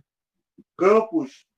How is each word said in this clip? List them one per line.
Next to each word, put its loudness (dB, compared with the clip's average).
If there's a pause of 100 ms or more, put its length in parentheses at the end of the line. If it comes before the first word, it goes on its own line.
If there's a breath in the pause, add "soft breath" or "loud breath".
(760)
campos, -2 (120)